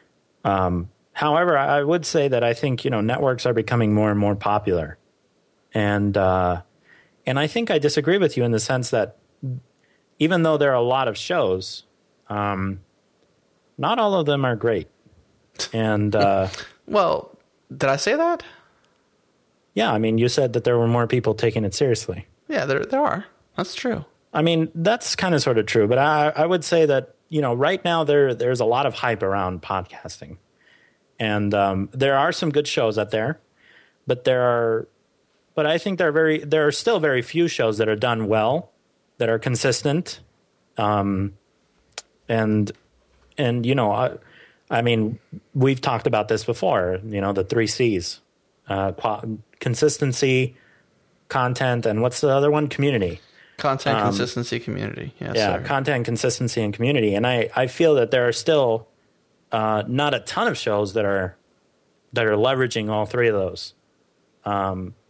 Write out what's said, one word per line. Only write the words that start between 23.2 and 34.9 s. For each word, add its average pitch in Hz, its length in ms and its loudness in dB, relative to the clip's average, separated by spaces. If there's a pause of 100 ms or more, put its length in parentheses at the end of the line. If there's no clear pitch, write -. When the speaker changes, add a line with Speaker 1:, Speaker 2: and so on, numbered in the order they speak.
Speaker 2:
That's 185 180 -6
true. 226 300 -6 (300)
Speaker 1:
I 151 80 0
mean, 165 320 0
that's 202 400 -2
kinda 180 240 0
sorta 113 240 2
true, 104 240 2
but 120 100 2
I, 151 380 2
I 156 100 2
would 175 200 0
say 165 220 4
that, 135 280 0 (140)
you 151 120 -2
know, 123 140 0
right 160 300 0
now 165 180 2
there, 143 320 4
there's 120 260 0
a 113 40 2
lot 120 220 2
of 117 80 -2
hype 113 280 -2
around 95 400 -2
podcasting. - 760 -10 (840)
And, 104 340 0
um, 98 380 0
there 135 260 2
are 160 140 2
some 160 180 -4
good 147 160 0
shows 110 320 -2
out 104 140 -2
there, 113 260 -2 (680)
but 127 180 -4
there 127 180 2
are, 117 460 0 (680)